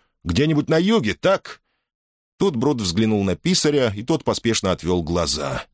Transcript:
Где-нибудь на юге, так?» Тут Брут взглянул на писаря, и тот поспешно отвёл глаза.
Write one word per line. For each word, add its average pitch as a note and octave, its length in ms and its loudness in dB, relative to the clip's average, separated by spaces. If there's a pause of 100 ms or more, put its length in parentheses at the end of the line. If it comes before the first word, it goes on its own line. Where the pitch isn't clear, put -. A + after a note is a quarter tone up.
(240)
Где-нибудь C#3+ 440 0
на D#3+ 100 2
юге, F3 360 2
так?» - 480 -2 (800)
Тут A#2 160 0
Брут B2+ 240 0
взглянул G#2 440 0
на F2+ 120 0
писаря, D3 600 0
и G#2 60 -10
тот D#3 220 -2
поспешно A2 480 0
отвёл F2+ 300 0
глаза. D2+ 720 -4